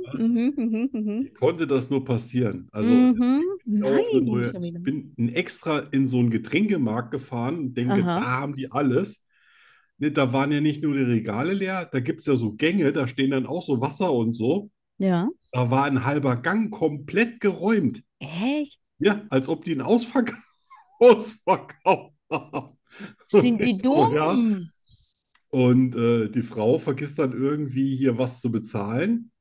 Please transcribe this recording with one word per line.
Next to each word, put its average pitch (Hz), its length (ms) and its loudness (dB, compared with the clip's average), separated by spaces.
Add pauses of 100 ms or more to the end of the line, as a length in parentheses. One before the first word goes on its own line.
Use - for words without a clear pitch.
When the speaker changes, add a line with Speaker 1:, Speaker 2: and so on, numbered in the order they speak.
Speaker 1:
ne? - 160 -10
Speaker 2:
mhm, 240 380 2
mhm, 233 360 -2
mhm. 214 340 -4
Speaker 1:
Wie - 60 -18
konnte 165 360 -2
das 131 220 0
nur 135 140 0
passieren? 117 680 -2
Also, 220 200 2 (200)
Speaker 2:
Mhm. 247 300 2 (240)
Speaker 1:
ich 220 60 -4 (100)
bin 262 120 2
auf 453 160 2
eine - 100 4
Speaker 2:
Nein, 269 40 0
Speaker 1:
neue, 214 260 -2
Speaker 2:
schon 180 120 -8
Speaker 1:
ich - 0 -
Speaker 2:
wieder. 170 200 -8
Speaker 1:
bin 151 340 -6
in 117 160 0
extra 170 460 -4 (140)
in 135 160 2
so 123 100 0
ein 120 120 4
Getränkemarkt 123 800 -2
gefahren 131 460 -6
und 127 160 -8
denke, 123 280 0
Speaker 2:
Aha. 175 180 0
Speaker 1:
da - 60 -4 (140)
haben 143 160 -8
die 131 160 -10
alles. 139 480 0 (800)
Ne, 147 120 -2
da 135 220 2
waren 139 180 2
ja 147 100 0
nicht 147 220 0
nur 147 120 0
die 139 80 0
Regale 120 500 0
leer, 190 380 -4
da 135 100 -2
gibt's 151 260 -6
ja 143 100 4
so 113 180 -2
Gänge, 156 380 2
da 143 140 0
stehen 135 240 0
dann 131 160 0
auch 170 180 -6
so 131 160 0
Wasser 147 320 -2
und 117 220 0
so. 160 360 -2 (280)
Speaker 2:
Ja. 185 300 0 (240)
Speaker 1:
Da 123 180 0
war 135 140 2
ein 139 200 0
halber 139 320 0
Gang 185 360 -2
komplett 165 680 -2
geräumt. 190 640 0 (160)
Speaker 2:
Echt? 247 640 -6 (180)
Speaker 1:
Ja, 208 320 2
als 131 180 0
ob 160 160 -4
die 170 80 -4
einen 135 100 -4
Ausverk-, 233 540 0 (300)
<laughs> - 340 -20
Ausverkauf - 1120 4 (180)
haben. - 460 -8 (500)
Speaker 2:
Sind 214 380 4
die 240 120 2
Speaker 1:
<laughs> 190 60 -8
So, 269 320 4
ja. - 200 2
Speaker 2:
dumm? 208 360 0 (800)
Speaker 1:
Und, 127 440 4
äh, 117 360 2
die 117 120 -2
Frau 113 360 0
vergisst 147 420 -6
dann 131 120 0
irgendwie 135 640 -2
hier 123 220 2
was 123 220 -4
zu 120 100 -2
bezahlen. 113 800 -2 (100)